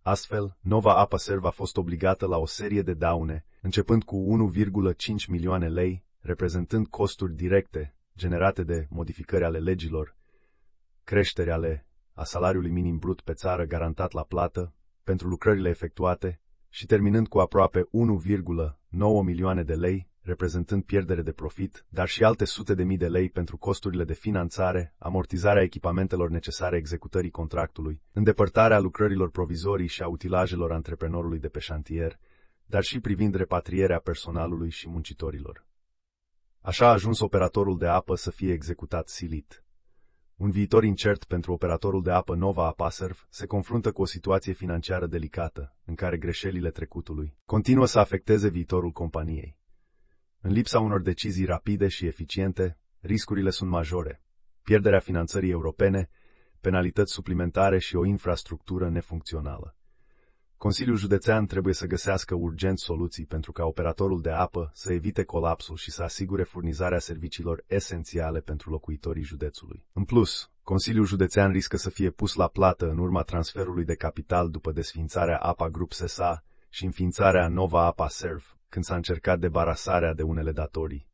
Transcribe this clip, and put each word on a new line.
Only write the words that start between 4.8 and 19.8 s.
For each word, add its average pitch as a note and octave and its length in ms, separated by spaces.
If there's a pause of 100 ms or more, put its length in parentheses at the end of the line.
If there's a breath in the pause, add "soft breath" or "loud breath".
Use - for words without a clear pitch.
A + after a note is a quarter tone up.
cinci - 340
milioane F2 420
lei, F#2 380 (140)
reprezentând F2+ 680
costuri F#2+ 460
directe F2 600 (200)
generate F2 480
de D#2+ 260
modificări E2+ 540
ale E2 160
legilor, E2 560 (880)
creșteri F#2 480
ale E2 360 (260)
a - 100
salariului F2+ 480
minim F2 260
brut F2 240
pe D#2+ 120
țară F2 320
garantat D#2+ 460
la D#2 120
plată, F2 500 (300)
pentru F2+ 240
lucrările F#2+ 420
efectuate, F2+ 720 (280)
și - 160
terminând G#2 420
cu G2+ 120
aproape F#2 520
unu A2 240
virgulă E2+ 720
nouă G2+ 360
milioane F2+ 400
de D#2+ 100
lei, F2+ 360 (120)